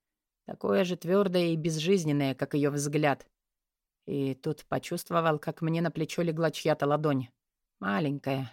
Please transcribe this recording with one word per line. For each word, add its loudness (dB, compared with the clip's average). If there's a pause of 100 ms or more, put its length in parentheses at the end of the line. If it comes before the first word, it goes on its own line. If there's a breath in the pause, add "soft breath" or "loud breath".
(460)
Такое 0
же -4
твёрдое 2
и 0
безжизненное, 2
как -6
её 2
взгляд. 0 (800)
И -2
тут -6
почувствовал, 0
как -6
мне 0
на 0
плечо -4
легла 0
чья-то 0
ладонь. 2 (520)
Маленькая, -2